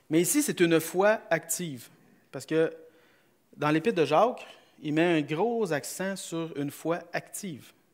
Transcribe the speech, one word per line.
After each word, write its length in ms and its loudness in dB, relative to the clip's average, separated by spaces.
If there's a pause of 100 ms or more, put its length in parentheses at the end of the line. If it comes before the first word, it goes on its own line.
(100)
Mais 100 4
ici, 220 2
c'est 180 -2
une 180 6
foi 420 2 (100)
active. 580 -4 (420)
Parce 140 -10
que 300 2 (840)
dans 140 2
l'Épître 260 2
de 80 4
Jacques, 420 2 (360)
il 100 -4
met 260 4
un 40 2
gros 500 -2
accent 440 -4
sur 400 -8
une 140 -4
foi 280 -4 (160)
active. 580 -10 (220)